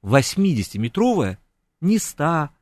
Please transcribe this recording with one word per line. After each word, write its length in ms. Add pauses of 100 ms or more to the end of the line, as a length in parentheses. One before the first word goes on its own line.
восьмидесятиметровое, 1400 (420)
не 180
ста 520 (120)